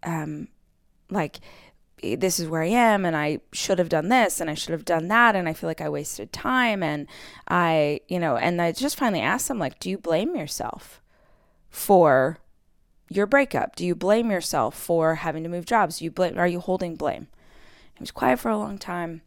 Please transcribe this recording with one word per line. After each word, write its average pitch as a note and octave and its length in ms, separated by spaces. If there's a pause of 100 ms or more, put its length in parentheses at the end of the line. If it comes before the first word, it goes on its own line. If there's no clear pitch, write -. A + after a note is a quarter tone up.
um, D#3 460 (640)
like, E3+ 280 (600)
this F3 380
is E3 80
where D#3+ 160
I E3+ 60
am, A3 360
and E3 100
I D3+ 260 (100)
should - 260
have E3+ 120
done E3 200
this, A3+ 320
and D#3+ 80
I D3+ 60
should - 160
have D#3+ 140
done E3 240
that, A3+ 260
and F3+ 120
I D#3+ 60
feel E3 160
like D#3+ 120
I D#3 80
wasted D3 440
time," A#3+ 480
and D3 240 (420)
I, D#3+ 600
you F3+ 120
know, D#3 160
and F3 240
I E3+ 120
just C4+ 260
finally G3+ 240
asked F#3+ 300
him, A#3 80
like, C#3 180
"Do - 100
you F#3+ 120
blame F#3+ 360
yourself - 640 (720)
for D#3 680 (680)
your G3 180
breakup? C4+ 480
Do F3 100
you F3 80
blame G#3 380
yourself D3 420
for D#3+ 400
having D#3+ 300
to E3+ 60
move F3 160
jobs? G#3 340
Do D#3+ 60
you D#3+ 60
blame, F3+ 280
are F3 80
you F3 120
holding F3+ 360
blame?" - 320 (680)
He - 80
was - 80
quiet B3 300
for A#3 100
a G#3+ 80
long G#3 220
time. E3+ 480